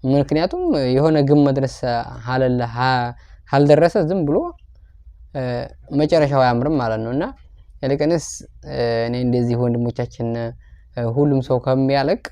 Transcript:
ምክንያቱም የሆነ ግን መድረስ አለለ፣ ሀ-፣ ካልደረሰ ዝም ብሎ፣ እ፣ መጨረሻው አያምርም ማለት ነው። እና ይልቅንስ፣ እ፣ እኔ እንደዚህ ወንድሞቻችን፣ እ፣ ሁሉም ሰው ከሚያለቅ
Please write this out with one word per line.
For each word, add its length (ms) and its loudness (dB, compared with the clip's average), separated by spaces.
ምክንያቱም 580 0
የሆነ 340 2
ግን 180 4
መድረስ 360 0
አለለ፣ 360 0
ሀ-፣ 420 -2
ካልደረሰ 480 4
ዝም 180 -2
ብሎ፣ 140 0
እ፣ 80 -6
መጨረሻው 460 2
አያምርም 360 2
ማለት 240 -2
ነው። 120 -6
እና 120 -2
ይልቅንስ፣ 460 0
እ፣ 100 -10
እኔ 180 -2
እንደዚህ 380 0
ወንድሞቻችን፣ 760 -4
እ፣ 120 -6
ሁሉም 340 2
ሰው 180 0
ከሚያለቅ 720 0